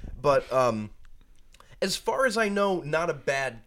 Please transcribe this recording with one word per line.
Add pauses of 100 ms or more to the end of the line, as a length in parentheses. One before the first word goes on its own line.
(200)
But,
um, (880)
as
far
as
I
know,
not
a
bad